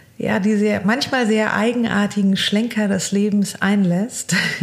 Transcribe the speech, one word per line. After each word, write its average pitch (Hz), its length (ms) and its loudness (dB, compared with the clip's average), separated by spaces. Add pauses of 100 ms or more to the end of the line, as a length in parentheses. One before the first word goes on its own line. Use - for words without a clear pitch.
(180)
ja, 214 220 -2
diese 208 440 0
manchmal 247 440 0
sehr 220 260 2
eigenartigen 202 840 0
Schlenker 220 500 0
des 196 240 -2
Lebens 202 500 0
einlässt, 190 760 0 (280)